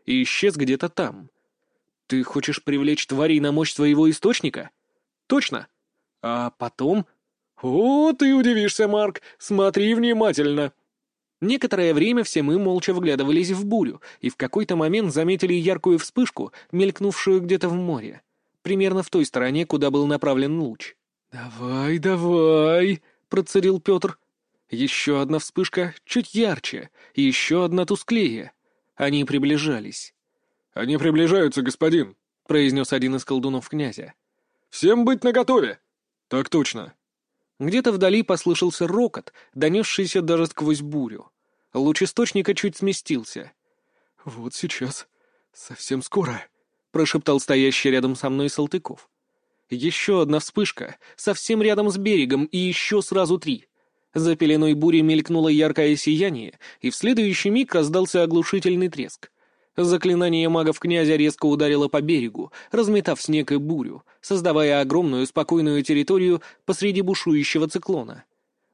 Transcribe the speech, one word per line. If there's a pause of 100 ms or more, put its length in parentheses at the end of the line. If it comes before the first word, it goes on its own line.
и
исчез
где-то
там. (760)
«Ты
хочешь
привлечь
тварей
на
мощь
своего
источника?» (560)
«Точно!» (520)
«А
потом?» (560)
«О,
ты
удивишься,
Марк! (160)
Смотри
внимательно!» (680)
Некоторое
время
все
мы
молча
вглядывались
в
бурю (200)
и
в
какой-то
момент
заметили
яркую
вспышку, (180)
мелькнувшую
где-то
в
море, (400)
примерно
в
той
стороне,
куда
был
направлен
луч. (380)
«Давай,
давай!» — (260)
процедил
Петр. (520)
Еще
одна
вспышка, (100)
чуть
ярче, (240)
и
еще
одна
тусклее. (420)
Они
приближались. (600)
«Они
приближаются,
господин», — (300)
произнес
один
из
колдунов
князя. (540)
«Всем
быть
наготове!» (480)
«Так
точно!» (640)
Где-то
вдали
послышался
рокот, (220)
донесшийся
даже
сквозь
бурю. (420)
Луч
источника
чуть
сместился. (720)
«Вот
сейчас, (460)
совсем
скоро», (460)
прошептал
стоящий
рядом
со
мной
Салтыков. (600)
Еще
одна
вспышка, (200)
совсем
рядом
с
берегом,
и
еще
сразу
три. (440)
За
пеленой
бури
мелькнуло
яркое
сияние, (240)
и
в
следующий
миг
раздался
оглушительный
треск. (440)
Заклинание
магов
князя
резко
ударило
по
берегу, (180)
разметав
снег
и
бурю, (160)
создавая
огромную
спокойную
территорию (240)
посреди
бушующего
циклона. (500)